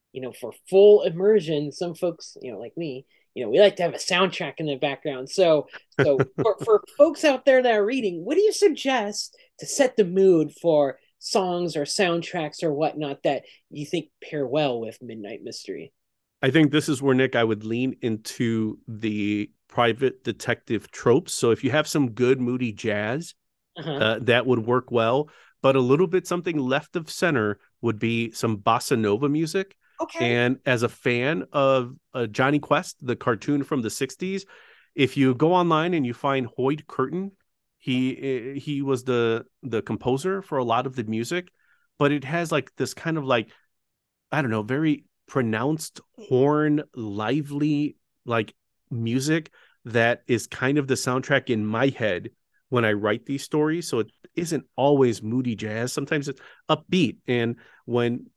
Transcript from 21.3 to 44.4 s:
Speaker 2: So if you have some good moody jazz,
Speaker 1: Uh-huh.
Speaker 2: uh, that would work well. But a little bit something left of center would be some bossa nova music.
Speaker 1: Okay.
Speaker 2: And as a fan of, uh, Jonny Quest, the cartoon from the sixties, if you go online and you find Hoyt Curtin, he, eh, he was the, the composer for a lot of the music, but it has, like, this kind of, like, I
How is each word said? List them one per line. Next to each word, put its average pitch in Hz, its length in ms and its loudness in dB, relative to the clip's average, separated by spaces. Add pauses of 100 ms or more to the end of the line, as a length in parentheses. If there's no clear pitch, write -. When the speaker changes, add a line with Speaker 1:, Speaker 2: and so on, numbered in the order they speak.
Speaker 2:
So 117 180 2
if 110 120 0
you 131 80 0
have 151 160 0
some 139 240 0
good 123 300 2
moody 123 320 -4
jazz, 107 600 -4 (420)
Speaker 1:
Uh-huh. 165 160 -10
Speaker 2:
uh, 113 300 0
that 117 240 2
would 117 220 0
work 123 240 0
well. 120 380 0 (340)
But 135 120 6
a 135 60 2
little 139 240 4
bit 180 220 -2
something 175 320 -4
left 135 360 -2
of 165 140 -8
center 113 480 0 (240)
would 117 160 -2
be 117 320 -2
some 113 300 -4
bossa 120 360 0
nova 110 320 2
music. 160 480 -4 (240)
Speaker 1:
Okay. 123 360 -2
Speaker 2:
And 123 280 2
as 120 200 0
a 117 60 2
fan 135 640 -2
of, 135 440 0 (180)
uh, 117 140 -4
Jonny 135 320 0
Quest, 151 420 -2
the 123 140 -4
cartoon - 480 -2
from 147 180 -2
the 110 80 -2
sixties, 185 560 -6 (480)
if 139 240 0
you 131 160 4
go 151 200 2
online 170 420 2
and 143 100 0
you 120 80 -4
find 139 320 -2 (100)
Hoyt 139 300 -2
Curtin, 175 460 -6 (480)
he, 127 380 -2
eh, 131 420 -6
he 143 240 -6
was 131 220 -2
the, 117 400 0 (180)
the 113 180 -4
composer 139 640 -4
for 143 160 -4
a 127 40 0
lot 120 220 0
of 131 100 -10
the 117 100 -4
music, 117 440 -6 (480)
but 143 140 4
it 147 140 -4
has, 160 260 -4
like, - 240 -2
this 131 180 -4
kind 165 240 -6
of, 143 80 -6
like, 123 240 0 (800)
I 147 120 0